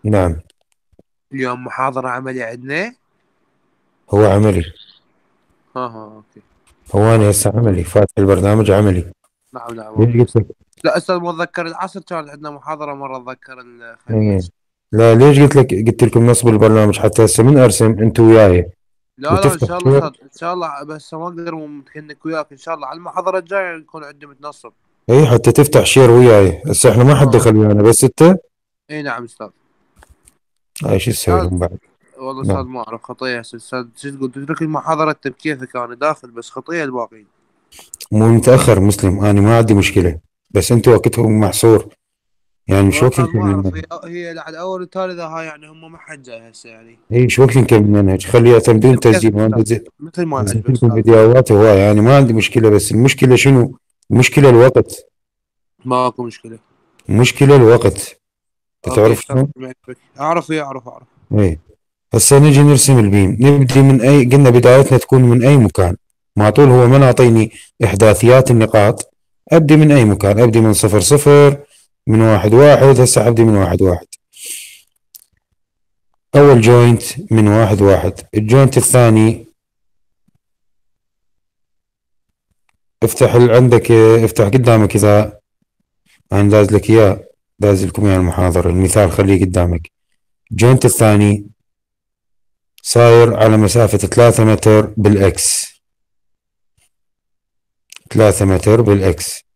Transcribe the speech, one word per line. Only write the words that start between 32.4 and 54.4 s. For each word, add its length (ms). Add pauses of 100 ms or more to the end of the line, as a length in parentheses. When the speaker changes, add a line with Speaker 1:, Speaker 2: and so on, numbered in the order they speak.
Speaker 1:
نعم. 140
Speaker 2:
أستاذ 160
ما 80
أعرف، 220
خطية 260
يا 120
أستاذ، 440 (120)
شو 200
تقول، 160
تترك 300
المحاضرة 480
أنت 180
بكيفك، 480
أنا 180
داخل، 360
بس 200
خطية 340
الباقيين. 420 (840)
Speaker 1:
مو 160
متأخر 520
مسلم، 440
أنا 160
ما 180
عندي 160
مشكلة، 460 (300)
بس 220
أنت 160
وقتهم 520
محصور. 540 (720)
يعني 260
شو 140
وقت 120
Speaker 2:
والله 140
ما 220
أعرف، 120
Speaker 1:
نكمل؟ 180 (200)
Speaker 2:
هي، 260
هي 80
على 220
أول 220
وثالثة 440
هاي، 200
يعني 220
هم 240
ما 60
حد 240
جاي 280
هسه 200
يعني. 280 (140)
Speaker 1:
إي، 160
شو 140
وقت 140
نكمل 340
منهج؟ 360
خليها 320
تنبيه 300
Speaker 2:
بكيفك 180
Speaker 1:
وتسجيل، 300
ما 100
Speaker 2:
أستاذ. 140
Speaker 1:
نزل-، 280 (120)
Speaker 2:
مثل 240
ما 180
Speaker 1:
نزلت 140
Speaker 2:
يعجبك، 140
Speaker 1:
لكم 160
Speaker 2:
أستاذ. 160
Speaker 1:
فيديوهات 500
هواية، 260
يعني 220
ما 160
عندي 160
مشكلة، 380
بس 220
المشكلة 440
شنو؟ 420 (320)
المشكلة 380